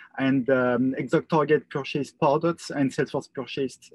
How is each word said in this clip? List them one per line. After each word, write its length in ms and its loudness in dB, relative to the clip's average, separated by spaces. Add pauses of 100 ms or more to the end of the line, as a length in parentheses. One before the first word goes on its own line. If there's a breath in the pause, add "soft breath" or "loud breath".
(180 loud breath)
and, 320 0
um, 480 2
ExactTarget 680 0
purchased 500 -6
Pardot, 520 0
and 200 0
Salesforce 420 -4
purchased, 640 -8